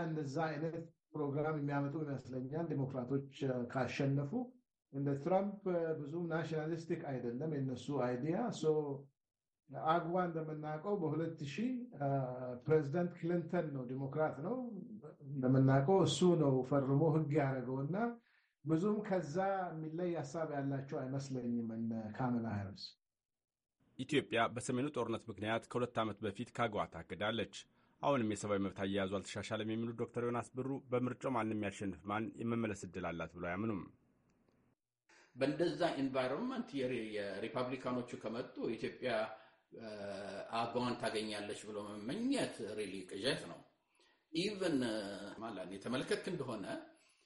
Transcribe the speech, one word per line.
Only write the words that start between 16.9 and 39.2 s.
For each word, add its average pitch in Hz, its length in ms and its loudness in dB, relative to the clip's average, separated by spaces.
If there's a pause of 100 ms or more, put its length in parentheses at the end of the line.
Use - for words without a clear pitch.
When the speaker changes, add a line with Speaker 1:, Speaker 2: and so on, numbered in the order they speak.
Speaker 1:
ህግ 151 240 4
ያደረገው 131 460 2
እና 151 160 0 (680)
ብዙም 175 380 4
ከዛ 180 340 0 (300)
የሚለይ 160 460 -2
ሀሳብ 156 380 -2
ያላቸው 139 480 -2
አይመስለኝም 127 760 -2
እነ 113 200 -2 (180)
ካማላ 120 420 0
ሃሪስ። 98 320 -4 (1120)
Speaker 2:
ኢትዮጵያ 127 500 2
በሰሜኑ 123 420 -2
ጦርነት 113 360 -2
ምክንያት 107 400 -2
ከሁለት 123 320 0
ዓመት 110 220 0
በፊት 110 300 -2
ከአግዋ 107 380 2
ታግዳለች። 98 680 -4 (460)
አሁንም 131 280 4
የሰብአዊ 101 300 0
መብት 98 200 -2
አያያዙ 98 320 0
አልተሻሻለም 107 560 -4
የሚሉት 117 280 -2
ዶክተር 117 280 -4
ዮናስ 120 260 0
ብሩ 131 200 -4 (160)
በምርጫው 123 460 0
ማንም 110 300 2
ያሸንፍ 98 420 -4
ማን 104 200 0 (120)
የመመለስ 113 460 -2
እድል 90 240 -6
አላት 82 260 -4
ብለው 87 160 -4
አያምኑም። 98 340 -2 (1500)
Speaker 3:
በእንደዛ 151 440 2 (160)
ኢንቫይሮንመንት 135 760 0
የሪ-፣ 127 400 0
የሪፐብሊካኖቹ 120 1080 -2
ከመጡ 117 360 -6 (140)
ኢትዮጵያ፣ 120 440 -2 (600)